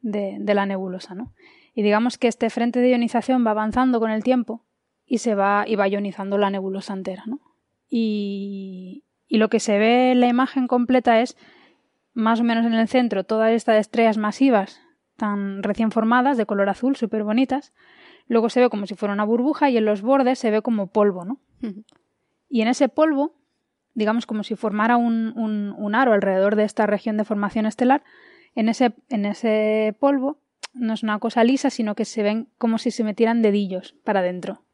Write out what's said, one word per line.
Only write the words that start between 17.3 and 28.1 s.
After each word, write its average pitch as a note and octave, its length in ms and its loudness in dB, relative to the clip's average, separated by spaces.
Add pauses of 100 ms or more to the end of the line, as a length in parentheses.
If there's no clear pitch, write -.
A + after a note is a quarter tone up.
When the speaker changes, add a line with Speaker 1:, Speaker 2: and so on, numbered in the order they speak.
Speaker 1:
Luego A#3 220 2
se B3 120 -2
ve B3 80 4
como G#3 160 -6
si G3 80 -10
fuera G3+ 220 -4
una G#3 100 0
burbuja B3+ 460 0
y A#3+ 60 2
en G#3+ 80 2
los G#3 180 0
bordes C4 340 2
se A3+ 140 -2
ve G#3+ 100 2
como G#3+ 300 -2
polvo, G3+ 340 2
¿no? A#3+ 140 -8 (240)
Speaker 2:
Ujú. G#3 200 -10 (680)
Speaker 1:
Y A#3 120 0
en A3 60 0
ese C4 200 2
polvo, D4+ 460 0 (640)
digamos A3 320 -2
como G#3+ 160 -6
si G#3+ 120 -6
formara G#3+ 420 0
un, A3+ 380 0
un, G#3+ 400 -4
un G#3 200 -4
aro B3 180 4
alrededor G3+ 420 2
de G#3+ 100 2
esta G#3+ 200 0
región G#3 320 -2
de G#3+ 80 0
formación G#3 400 -2
estelar, B3+ 380 2 (500)